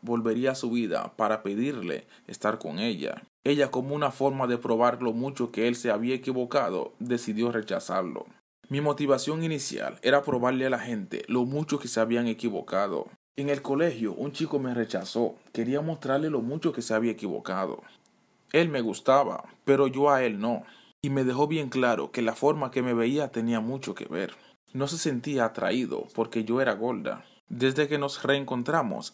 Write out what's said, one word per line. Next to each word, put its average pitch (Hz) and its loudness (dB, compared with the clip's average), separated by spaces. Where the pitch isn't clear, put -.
volvería 117 0
a 131 -2
su 123 -4
vida 113 -2
para 107 0
pedirle 101 -2
estar 107 -2
con 80 -6
ella. 101 -4
Ella, 139 2
como 131 -2
una 147 0
forma 135 0
de 120 0
probar 120 2
lo 120 0
mucho 123 -2
que 113 2
él 120 0
se 120 0
había 120 0
equivocado, 123 0
decidió 117 0
rechazarlo. 92 -4
Mi 139 -2
motivación 147 2
inicial - -4
era 139 4
probarle 127 2
a 131 2
la 123 0
gente 110 -6
lo 123 2
mucho 147 -2
que - -6
se 113 0
habían 117 2
equivocado. 98 -2
En 143 -2
el 139 0
colegio, 139 0
un 139 -6
chico 151 -2
me 127 -2
rechazó. 113 0
Quería 127 0
mostrarle 156 0
lo 139 0
mucho 147 -2
que - -6
se 113 -2
había 113 2
equivocado. 92 -4
Él 165 4
me 139 -2
gustaba, 117 2
pero 139 6
yo 139 4
a 131 6
él 107 0
no. 113 -2
Y 139 -2
me 139 2
dejó 127 2
bien 151 -2
claro 120 2
que 123 -2
la 113 2
forma 143 2
que 131 0
me 123 2
veía 127 2
tenía 117 0
mucho 123 -6
que - -10
ver. 90 -4
No 135 -2
se 170 -6
sentía 135 0
atraído 95 -2
porque 113 0
yo 120 2
era 123 2
gorda. 110 -4
Desde 135 2
que 147 0
nos 139 -4
reencontramos, 135 0